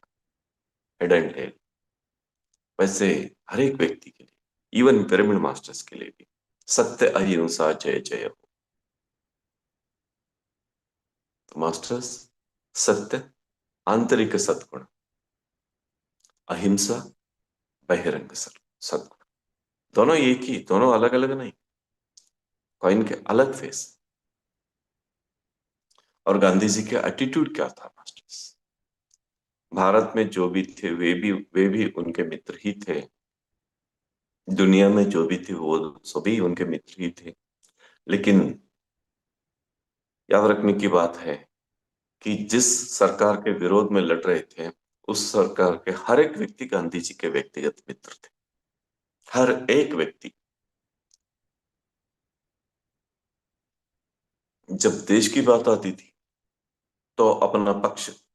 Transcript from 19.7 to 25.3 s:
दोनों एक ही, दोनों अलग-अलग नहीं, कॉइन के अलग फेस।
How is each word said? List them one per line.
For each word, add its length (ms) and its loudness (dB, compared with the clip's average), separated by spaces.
दोनों 220 4
एक 220 2
ही, 180 -6
दोनों 360 2
अलग-अलग 380 2
नहीं, 200 -8
कॉइन 280 2
के 60 -6
अलग 460 0
फेस। 400 -14